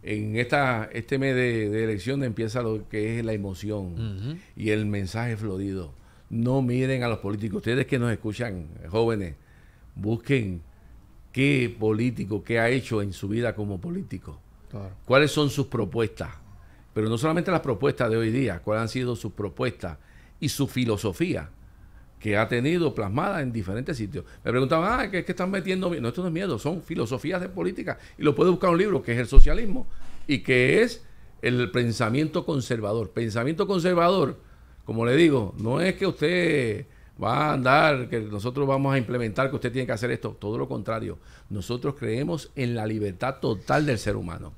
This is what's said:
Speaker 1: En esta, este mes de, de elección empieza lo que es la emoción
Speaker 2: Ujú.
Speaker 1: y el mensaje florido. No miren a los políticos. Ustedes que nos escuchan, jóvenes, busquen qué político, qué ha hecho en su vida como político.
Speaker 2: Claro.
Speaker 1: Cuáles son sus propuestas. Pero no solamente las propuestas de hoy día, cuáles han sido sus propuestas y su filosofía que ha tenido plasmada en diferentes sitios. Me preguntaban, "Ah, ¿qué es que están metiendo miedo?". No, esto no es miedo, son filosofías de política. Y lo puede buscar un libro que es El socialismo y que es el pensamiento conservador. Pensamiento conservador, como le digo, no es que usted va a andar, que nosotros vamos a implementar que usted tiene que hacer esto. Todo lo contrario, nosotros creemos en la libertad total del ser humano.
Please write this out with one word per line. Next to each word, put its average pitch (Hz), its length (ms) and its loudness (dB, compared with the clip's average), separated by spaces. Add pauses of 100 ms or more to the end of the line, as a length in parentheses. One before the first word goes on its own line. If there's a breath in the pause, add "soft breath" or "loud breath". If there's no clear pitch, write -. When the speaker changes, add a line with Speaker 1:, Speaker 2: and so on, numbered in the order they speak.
Speaker 1:
En 107 340 -4
esta, 123 560 0
este 117 240 -4
mes 135 180 0
de, 117 340 0
de 110 140 -2
elección 113 400 -4
empieza 113 380 -4
lo 110 260 -4
que 110 320 -4
es 117 60 -4
la 110 80 -2
emoción 98 600 -6
Speaker 2:
Ujú. 110 440 -8 (180)
Speaker 1:
y 104 140 -4
el 107 160 0
mensaje 104 500 -4
florido. 95 580 -6 (360 soft breath)
No 123 320 0
miren 127 420 0
a 120 40 -2
los 110 120 -2
políticos. 101 380 -6
Ustedes 123 300 -2
que 135 120 0
nos 120 120 0
escuchan, 101 560 -6 (220)
jóvenes, 104 460 0 (600 soft breath)
busquen 107 680 -2 (680 soft breath)
qué 131 460 2
político, 110 680 -2
qué 117 160 -2
ha 113 100 2
hecho 120 320 0
en 101 120 -4
su - 140 -8
vida 110 280 -2
como 101 260 -6
político. 95 580 -10 (300)
Speaker 2:
Claro. 98 220 -12 (140)
Speaker 1:
Cuáles 139 260 6
son 147 180 2
sus 139 180 -2
propuestas. 113 640 -2 (640 soft breath)
Pero 107 160 0
no 117 80 0
solamente 165 340 0
las 165 100 0
propuestas 131 480 0
de 113 80 2
hoy 113 140 0
día, 113 280 0
cuáles 107 240 -2
han 113 60 -4
sido 123 260 -4
sus 104 180 -10
propuestas 101 640 -6 (420 soft breath)
y - 100 -2
su - 180 -2
filosofía 113 840 -2 (680 soft breath)
que 104 160 -2
ha 110 120 2
tenido 135 480 0
plasmada 143 480 -2
en 127 100 -4
diferentes 113 420 -4
sitios. 101 300 -8 (180 loud breath)
Me - 60 -4
preguntaban, 160 500 2
"Ah, 202 120 -4
¿qué 185 80 -2
es - 60 -6
que 180 80 -4
están 185 180 -4
metiendo 190 360 -2
miedo?". 165 140 -2
No, 113 60 -2
esto 123 140 -4
no 185 80 -2
es 160 40 -4
miedo, 170 240 -4
son 156 240 -4
filosofías 151 580 -4
de 180 80 -6
política. 185 520 -4 (180 loud breath)
Y - 60 -8
lo 147 100 4
puede 156 160 4
buscar 180 220 2
un 170 80 4
libro 202 240 2
que - 100 -4
es 117 60 0
El 120 80 -2
socialismo - 580 12 (400 loud breath)
y 139 140 2
que 131 420 4
es 233 240 0 (380 soft breath)
el 123 260 2
pensamiento 123 720 0
conservador. 117 680 -2
Pensamiento 120 560 -2
conservador, 175 720 2 (440 soft breath)
como 113 220 -2
le 123 100 4
digo, 143 440 6
no 120 200 0
es 180 140 2
que 190 140 -2
usted 151 800 0 (360 soft breath)
va 120 260 0
a 147 40 0
andar, 135 560 4
que 120 100 0
nosotros 113 480 -2
vamos 135 280 2
a - 20 4
implementar 120 540 -2
que 143 60 -6
usted 123 140 -2
tiene 127 140 -4
que 123 80 -2
hacer 117 160 -2
esto. 117 300 -4
Todo 104 180 -4
lo 135 100 -4
contrario, 110 520 -6 (320 loud breath)
nosotros 123 480 -4
creemos 139 560 -4
en 123 180 -2
la 110 140 -4
libertad 107 480 -2
total 135 500 0
del 127 140 2
ser 107 160 -2
humano. 87 420 -8